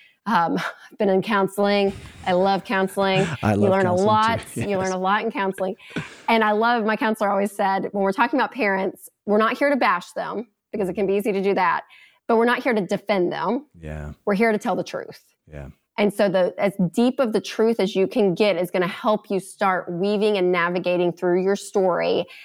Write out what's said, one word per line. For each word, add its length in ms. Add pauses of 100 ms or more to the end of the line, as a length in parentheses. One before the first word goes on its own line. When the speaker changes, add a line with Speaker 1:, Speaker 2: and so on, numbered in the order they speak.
(260)
Speaker 1:
um, 300
<laughs> 360
I've 60
been 120
in 100
counseling. 720 (340)
I 60
love 320
counseling. 680
Speaker 2:
<laughs> 80
I 100
Speaker 1:
You 80
Speaker 2:
love 100
Speaker 1:
learn 160
a 40
Speaker 2:
counseling 160
Speaker 1:
lot. 340 (140)
Speaker 2:
too. 80
Speaker 1:
You 160
learn 80
Speaker 2:
Yes. 80
Speaker 1:
a 40
lot 260
in 60
counseling. 460 (520)
And 140
I 100
love, 340
my 100
counselor 340
always 220
said, 400
"When 100
we're 100
talking 280
about 120
parents, 580 (160)
we're 120
not 200
here 100
to 80
bash 360
them 360 (240)
because 160
it 60
can 120
be 80
easy 180
to 100
do 120
that, 280 (440)
but 120
we're 80
not 140
here 120
to 80
defend 500
them. 360 (120)
Speaker 2:
Yeah. 340 (120)
Speaker 1:
We're 100
here 180
to 60
tell 180
the 80
truth." 380 (240)
Speaker 2:
Yeah. 220 (280)
Speaker 1:
And 160
so 160
the, 300
as 140 (200)
deep 280
of 120
the 80
truth 380
as 160
you 140
can 260
get 220
is 140
gonna 180
help 420
you 80
start 540
weaving 440
and 140
navigating 640
through 300
your 140
story. 680 (180)